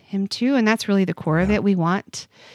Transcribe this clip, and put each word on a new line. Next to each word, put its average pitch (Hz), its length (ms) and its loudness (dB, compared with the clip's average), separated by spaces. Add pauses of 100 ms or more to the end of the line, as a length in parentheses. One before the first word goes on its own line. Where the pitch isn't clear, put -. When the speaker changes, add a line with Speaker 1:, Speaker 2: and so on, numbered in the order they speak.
Speaker 1:
him 196 220 -4
to. 262 280 0
And 233 120 2
that's 220 200 0
really 196 180 2
the - 80 -6
core 160 260 0
of 185 100 2
Speaker 2:
Yeah. 208 60 2
Speaker 1:
it. - 80 -2
We 196 120 2
want 175 520 -2 (280)